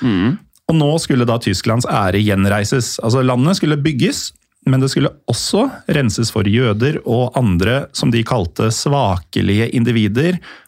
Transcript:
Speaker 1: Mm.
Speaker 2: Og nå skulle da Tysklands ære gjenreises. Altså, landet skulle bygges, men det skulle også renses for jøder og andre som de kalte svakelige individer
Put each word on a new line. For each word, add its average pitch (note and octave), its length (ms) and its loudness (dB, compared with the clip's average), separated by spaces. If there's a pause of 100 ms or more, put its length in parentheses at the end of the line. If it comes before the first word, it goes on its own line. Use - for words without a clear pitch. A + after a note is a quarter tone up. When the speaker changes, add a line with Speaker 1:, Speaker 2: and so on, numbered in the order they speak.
Speaker 1:
Mm. A#2 360 0 (300)
Speaker 2:
Og E3 80 2
nå D3 140 4 (100)
skulle B2+ 260 0
da A#2 120 0
Tysklands A2+ 480 0
ære G2+ 360 0
gjenreises. G#2 800 0
Altså, B2+ 220 0
landet B2+ 320 2
skulle D3+ 260 0
bygges, D#3+ 500 -2 (340)
men C3 140 4
det C3 100 0
skulle C#3+ 200 0 (160)
også F#3+ 380 0 (240)
renses A#2+ 420 0
for G2+ 140 -2
jøder A2+ 640 0
og A#2+ 280 0
andre A#2 580 0
som C#3 180 0
de A#2 120 2
kalte A2 480 -2
svakelige G#2 1000 0
individer A#2+ 680 0 (300)